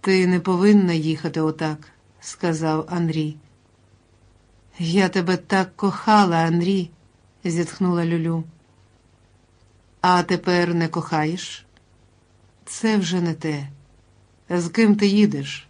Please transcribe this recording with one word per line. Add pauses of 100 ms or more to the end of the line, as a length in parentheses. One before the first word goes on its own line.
«Ти
не
повинна
їхати
отак», (400)
сказав
Анрі. (1400)
«Я
тебе
так
кохала,
Анрі», (540)
зітхнула
Люлю. (1600)
«А
тепер
не
кохаєш?» (1000)
«Це
вже
не
те. (840)
З
ким
ти
їдеш?